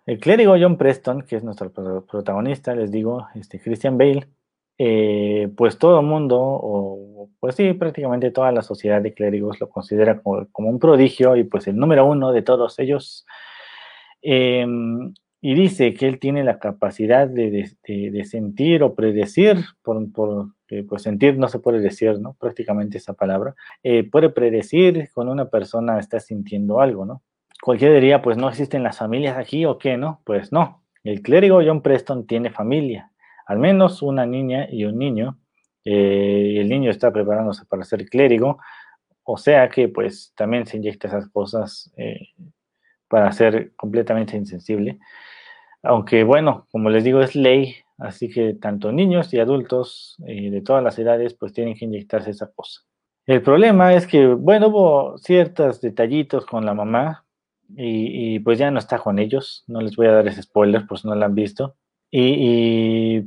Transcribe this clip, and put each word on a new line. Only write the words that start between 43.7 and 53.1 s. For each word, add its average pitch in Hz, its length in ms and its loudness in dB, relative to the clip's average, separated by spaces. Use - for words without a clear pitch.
completamente 113 600 -4
insensible. 101 640 -6
Aunque, 113 400 2
bueno, 143 480 2
como 110 180 0
les 110 140 2
digo, 131 180 2
es 135 140 -2
ley, 131 400 2
así 117 280 -10
que 110 280 -2
tanto 104 360 -6
niños 175 400 0
y 123 80 0
adultos, 123 880 -4
eh, 101 240 -10
de 101 120 -6
todas 131 220 0
las 117 140 -2
edades, 117 380 -2
pues, 101 180 -12
tienen 117 220 -6
que 113 100 -14
inyectarse 104 460 -8
esa 104 200 -12
cosa. - 300 -20